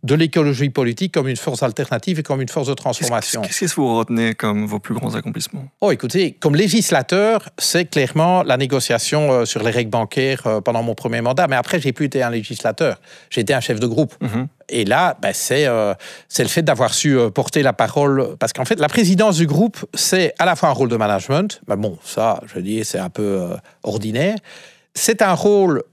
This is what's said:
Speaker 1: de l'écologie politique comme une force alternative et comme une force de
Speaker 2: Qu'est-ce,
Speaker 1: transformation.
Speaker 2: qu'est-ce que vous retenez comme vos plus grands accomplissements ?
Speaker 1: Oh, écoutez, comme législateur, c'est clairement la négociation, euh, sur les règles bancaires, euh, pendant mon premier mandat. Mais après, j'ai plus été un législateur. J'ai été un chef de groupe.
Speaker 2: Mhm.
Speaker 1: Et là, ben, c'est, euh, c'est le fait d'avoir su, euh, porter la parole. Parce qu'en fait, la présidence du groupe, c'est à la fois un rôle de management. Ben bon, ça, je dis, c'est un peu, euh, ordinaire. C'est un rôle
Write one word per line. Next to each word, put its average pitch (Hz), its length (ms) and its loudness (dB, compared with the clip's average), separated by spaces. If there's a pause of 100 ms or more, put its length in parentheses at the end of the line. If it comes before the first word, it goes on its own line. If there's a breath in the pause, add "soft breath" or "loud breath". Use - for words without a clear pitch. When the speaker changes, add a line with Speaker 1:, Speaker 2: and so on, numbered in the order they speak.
Speaker 1:
de 135 120 2
l'écologie 147 540 2
politique 131 440 -2
comme 135 160 0
une 123 80 -4
force - 260 -6
alternative 135 560 -4
et 156 40 -4
comme 135 180 -2
une 123 80 -6
force 139 180 -4
de 139 60 -2
Speaker 2:
Qu'est-ce, - 100 -8
Speaker 1:
transformation. 120 580 -4
Speaker 2:
qu'est-ce 156 320 -4
que 160 80 -2
vous 120 160 2
retenez 113 360 0
comme 107 340 -2
vos 104 120 -6
plus - 140 -8
grands 110 220 -4
accomplissements ? - 500 -8 (160)
Speaker 1:
Oh, 202 100 4
écoutez, 143 420 0
comme 147 220 0
législateur, 202 1000 2
c'est - 280 0
clairement 156 580 2
la 135 140 2
négociation, 135 760 0
euh, 123 140 4
sur 107 180 -4
les 113 80 2
règles 113 200 0
bancaires, 127 540 -2
euh, 110 160 0
pendant 117 220 0
mon 117 100 -2
premier 117 280 -4
mandat. 135 260 2
Mais 135 80 0
après, 127 240 0
j'ai 131 140 -2
plus 147 120 -2
été 131 160 -2
un 120 80 0
législateur. 113 680 -4 (300 loud breath)
J'ai - 120 -2
été 113 120 0
un 131 80 0
chef 117 180 -2
de 120 80 0
groupe. 120 340 0
Speaker 2:
Mhm. 123 260 -4 (220)
Speaker 1:
Et 117 160 0
là, 139 360 2
ben, 196 120 0
c'est, 143 340 0
euh, 107 260 0 (360 loud breath)
c'est - 140 0
le 110 60 0
fait 170 120 0
d'avoir 127 320 2
su, 143 240 2
euh, 117 120 4
porter - 340 0
la 127 100 2
parole. 135 680 0
Parce 113 140 -2
qu'en 131 120 -4
fait, 220 140 0
la 151 100 2
présidence 196 480 4
du 165 100 4
groupe, 165 300 2 (160)
c'est 185 460 0
à 165 60 4
la 175 100 4
fois 170 140 2
un 135 40 2
rôle 131 160 2
de 120 80 0
management. 110 680 0
Ben 101 100 0
bon, 101 260 -4
ça, 110 380 -2 (120)
je - 60 -6
dis, 104 240 -4
c'est 104 160 -6
un 90 100 -6
peu, 107 140 -8
euh, 95 320 -2 (280 soft breath)
ordinaire. 110 520 -2 (580 loud breath)
C'est - 280 0
un 196 120 4
rôle 196 600 4